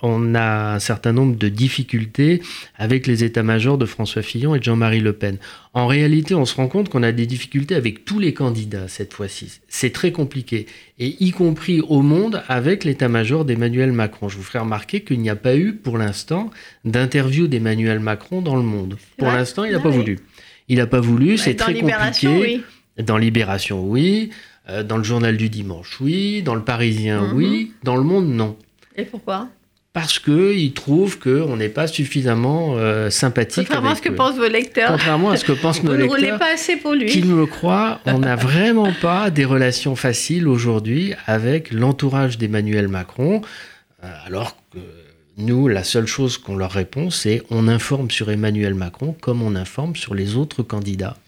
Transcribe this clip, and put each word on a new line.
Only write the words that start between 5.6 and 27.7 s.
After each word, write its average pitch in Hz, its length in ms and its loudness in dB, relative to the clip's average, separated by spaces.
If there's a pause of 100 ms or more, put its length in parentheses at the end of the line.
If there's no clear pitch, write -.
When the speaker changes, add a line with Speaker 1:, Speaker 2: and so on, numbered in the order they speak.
Speaker 1:
en 123 140 2
réalité, 151 480 2
on 143 100 4
se - 100 -4
rend 131 120 0
compte 190 220 -2
qu'on 123 140 2
a 117 100 2
des 120 120 0
difficultés 135 500 -4
avec 117 280 -2
tous 208 160 -4
les 170 140 0
candidats 107 560 -4
cette - 240 -12
fois-ci. - 460 -12 (100)
C'est - 220 -2
très 180 200 0
compliqué. 131 540 -6 (320)
Et 131 260 -6
y 185 80 4
compris 170 480 0
au 151 220 4
monde 180 480 2
avec 131 340 0
l'état-major 127 600 0
d'Emmanuel 123 480 0
Macron. 107 340 -2
Je 101 80 -8
vous 95 80 -12
ferai 120 160 -8
remarquer 113 420 -4
qu'il 127 200 -2
n'y 110 80 -2
a 107 80 -2
pas 127 180 2
eu, 185 180 2
pour 123 240 -4
l'instant, 147 520 -4 (340)
d'interview 131 640 2
d'Emmanuel 113 540 0
Macron 110 400 -4
dans 143 160 0
le 123 60 2
monde. 104 360 -4
Speaker 2:
C'est - 200 -20
Speaker 1:
Pour 135 100 0
Speaker 2:
vrai ? 123 80 4
Speaker 1:
l'instant, 127 260 -2
il 220 80 -2
n'a 185 60 0
Speaker 2:
Ah 151 60 0
Speaker 1:
pas 160 60 2
Speaker 2:
oui. 135 60 2
Speaker 1:
voulu. 107 240 0 (480)
Il 127 120 2
n'a 120 80 4
pas 123 120 2
voulu, 120 320 4
Speaker 2:
Ouais, 220 60 4
Speaker 1:
c'est 131 160 0
Speaker 2:
dans 226 120 -2
Speaker 1:
très 226 80 0
Speaker 2:
Libération, 214 600 2
Speaker 1:
compliqué. 233 300 2 (340)
Speaker 2:
oui. 113 80 -6
Speaker 1:
Dans 110 120 2
Libération, 104 680 0
oui. 196 440 0 (380)
Euh, 104 140 -6
dans 110 140 -2
le 110 60 0
Journal 113 340 0
du 110 120 0
Dimanche, 98 520 -10
oui. 196 400 -2
Dans 135 140 -2
Le 110 80 -4
Parisien, 110 580 0
Speaker 2:
Mhm. 101 160 0
Speaker 1:
oui. 214 340 0 (120)